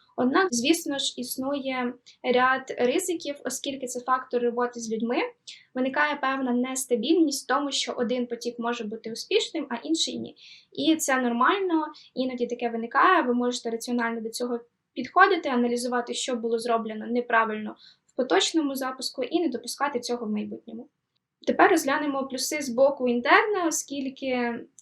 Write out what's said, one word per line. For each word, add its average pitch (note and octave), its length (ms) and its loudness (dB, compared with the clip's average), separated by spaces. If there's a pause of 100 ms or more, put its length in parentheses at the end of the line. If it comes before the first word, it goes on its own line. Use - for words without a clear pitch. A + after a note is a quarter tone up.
(180)
Однак, C#4+ 340 4
звісно C#4 460 0
ж, - 200 -4
існує C4 760 -4 (300)
ряд B3+ 540 2
ризиків, C#4+ 580 0 (100)
оскільки C4+ 420 -6
це B3 120 -8
фактор B3 420 -2
роботи A#3+ 380 -2
з A3+ 120 -8
людьми. A3+ 260 -2 (580)
Виникає C#4 400 0
певна C4+ 360 -2
нестабільність C4 920 2
в - 40 -12
тому, C#4 240 0
що - 200 -2
один A#3+ 360 -2
потік A#3+ 320 -6
може A#3+ 240 -4
бути A3 280 -8
успішним, D#4+ 580 -2
а A#3+ 60 -4
інший — - 440 -2
ні. - 160 -12 (360)
І D4+ 240 2
це C4 260 0
нормально, D#4 640 2 (280)
іноді B3+ 340 -2
таке A#3+ 220 -4
виникає, C#4 520 4
ви B3 120 0
можете B3 360 0
раціонально A#3 520 -2
до A3 80 -6
цього A#3+ 300 -4 (340)
підходити, E4+ 560 4
аналізувати, A#3+ 640 0
що B3 220 -4
було A3+ 240 -2
зроблено A3 480 -2
неправильно A3 680 0 (300)
в - 100 -20
поточному D4+ 600 2
запуску, C4 480 -6
і E4 160 -2
не D#4+ 100 0
допускати B3 500 -4
цього A#3+ 260 -4
в G#3+ 40 -4
майбутньому. G#3+ 600 -8 (580)
Тепер F4 240 6
розглянемо C#4+ 560 0
плюси C4+ 340 -4
з C#4 80 -6
боку B3+ 380 4
інтерна, F4 600 4
оскільки C4 920 -4 (220)